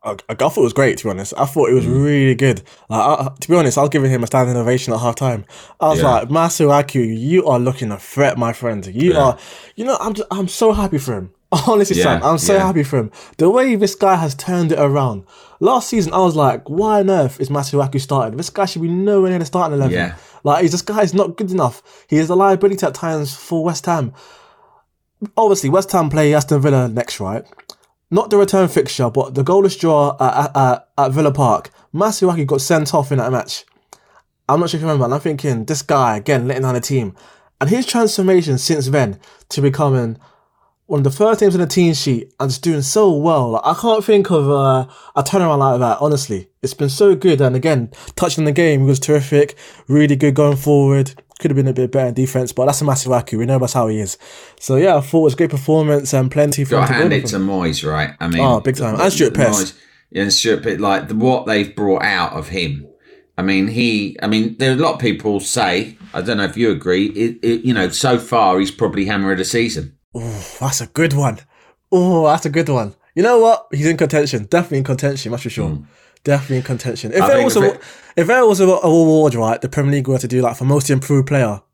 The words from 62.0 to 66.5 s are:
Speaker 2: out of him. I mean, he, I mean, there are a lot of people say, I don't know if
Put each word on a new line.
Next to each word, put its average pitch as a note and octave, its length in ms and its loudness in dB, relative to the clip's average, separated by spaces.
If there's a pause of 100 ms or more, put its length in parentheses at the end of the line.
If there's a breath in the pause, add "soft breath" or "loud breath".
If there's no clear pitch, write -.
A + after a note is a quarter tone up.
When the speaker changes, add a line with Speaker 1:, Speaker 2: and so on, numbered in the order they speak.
Speaker 2:
out F#2+ 300 -2
of D#2 160 -10
him. D#2+ 380 -6 (500 soft breath)
I F#2 60 -6
mean, G2 260 0
he, A2+ 540 -4
I - 40 -6
mean, A2 320 -2
there C3+ 120 0
are C3 40 0
a B2+ 40 -4
lot D#3+ 160 0
of - 60 -10
people G#2+ 400 -2
say, G2+ 580 -4 (160)
I F2 80 -6
don't G#2+ 160 -4
know G2+ 60 -2
if F#2 120 -6